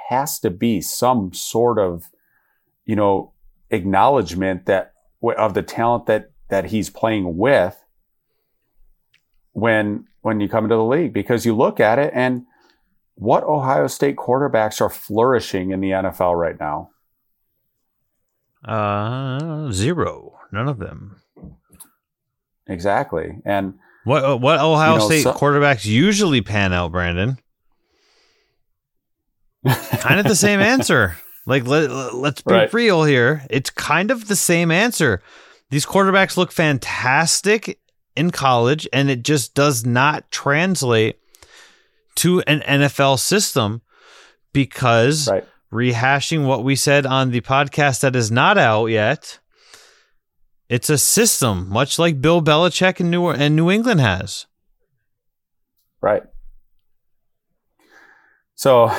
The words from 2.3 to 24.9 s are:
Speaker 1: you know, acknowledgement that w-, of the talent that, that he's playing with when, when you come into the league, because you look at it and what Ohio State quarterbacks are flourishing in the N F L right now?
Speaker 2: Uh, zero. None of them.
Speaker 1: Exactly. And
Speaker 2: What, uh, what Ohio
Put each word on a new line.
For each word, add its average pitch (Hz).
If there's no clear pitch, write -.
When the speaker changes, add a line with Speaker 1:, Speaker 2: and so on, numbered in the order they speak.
Speaker 1:
you 110
know, 101
acknowledgement 95
that 95
w-, 117
of 104
the 98
talent 117
that, 107
that 95
he's 101
playing 101
with 104
when, 107
when 110
you 104
come 110
into 113
the 110
league, 127
because 110
you 117
look 139
at 113
it 151
and 127
what 120
Ohio 143
State 139
quarterbacks 123
are 104
flourishing 107
in 95
the 95
N 95
F 92
L 87
right 82
now? 76
Speaker 2:
Uh, 127
zero. 98
None 110
of 143
them. 98
Speaker 1:
Exactly. 92
And 98
Speaker 2:
What, 135
uh, 135
what 139
Ohio 156